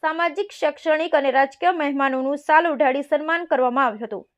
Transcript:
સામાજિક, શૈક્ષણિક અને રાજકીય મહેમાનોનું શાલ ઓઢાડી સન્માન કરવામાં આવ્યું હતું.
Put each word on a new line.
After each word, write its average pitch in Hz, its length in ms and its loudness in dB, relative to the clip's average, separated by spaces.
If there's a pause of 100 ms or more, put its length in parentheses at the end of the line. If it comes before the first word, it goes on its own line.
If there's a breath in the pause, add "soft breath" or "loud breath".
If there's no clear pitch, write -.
સામાજિક, 330 480 -2
શૈક્ષણિક 311 640 -2
અને 277 160 2
રાજકીય 277 400 2
મહેમાનોનું 277 680 -2
શાલ 320 300 2
ઓઢાડી 277 360 0
સન્માન 320 420 -2
કરવામાં 254 400 0
આવ્યું 220 220 -4
હતું. 202 160 -10 (140)